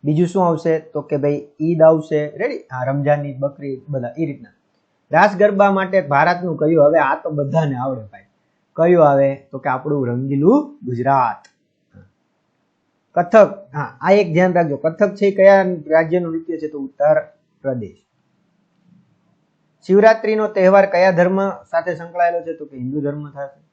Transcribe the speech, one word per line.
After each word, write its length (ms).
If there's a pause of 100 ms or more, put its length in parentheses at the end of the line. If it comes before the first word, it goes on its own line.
બીજું 240
શું 200
આવશે? 320
તો 220
કે 160
ભાઈ 300 (140)
ઈદ 200
આવશે. 560
રેડી? 200
હા, 260
રમજાન, 420
ઈદ, 140
બકરી 340
ઈદ, 160
બધા 280
એ 80
રીતના. 240 (640)
રાસ 240
ગરબા 360
માટે 300
ભારતનું 560
કયું? 280
હવે 140
આ 160
તો 140
બધાને 460
આવડે 260
ભાઈ. 240 (500)
કયું 340
આવે? 260 (160)
તો 80
કે 100
આપણું 380
રંગીલું 800
ગુજરાત. 600 (1700)
કથક, 580
હા, 280
આ 100
એક 220
ધ્યાન 200
રાખજો. 240
કથક 380
છે 100
એ 60
કયા 340 (220)
રાજ્યનું 440
નૃત્ય 260
છે? 100
તો 120
ઉત્તર 540 (280)
પ્રદેશ. 360 (1900)
શિવરાત્રીનો 600
તહેવાર 380
કયા 260
ધર્મ 380
સાથે 460
સંકળાયેલો 460
છે? 120
તો 120
કે 120
હિન્દુ 240
ધર્મ 280
સાથે. 320 (120)